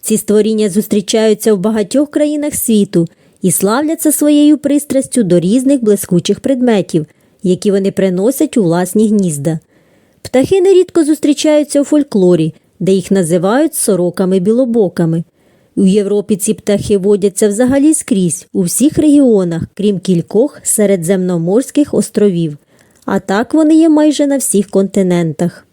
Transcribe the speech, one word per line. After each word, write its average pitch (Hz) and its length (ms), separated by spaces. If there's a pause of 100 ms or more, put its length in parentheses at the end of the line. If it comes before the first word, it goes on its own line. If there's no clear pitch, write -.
Ці 220 160
створіння 214 520
зустрічаються 214 840
в 202 40
багатьох 220 540
країнах 294 440
світу 196 520 (340)
і 180 100
славляться 294 600
своєю 294 460
пристрастю 262 680
до 175 160
різних 254 440
блискучих 202 560
предметів, 226 680 (380)
які 185 280
вони 196 200
приносять 196 640
у 220 60
власні 180 440
гнізда. 165 520 (600)
Птахи 269 400
нерідко 359 420
зустрічаються 302 760
у - 20
фольклорі, 180 720 (260)
де 180 120
їх 190 200
називають 190 640
сороками-білобоками. 185 1500 (520)
У 196 100
Європі 202 500
ці - 180
птахи - 440
водяться 202 500
взагалі 254 460
скрізь, 190 600
у 196 80
всіх 233 360
регіонах, 233 680 (100)
крім 196 260
кількох 190 640
середземноморських 185 1300
островів. 170 640 (480)
А 196 140
так 202 340
вони 311 220
є 320 140
майже 302 380
на 277 100
всіх 208 320
континентах. 175 1040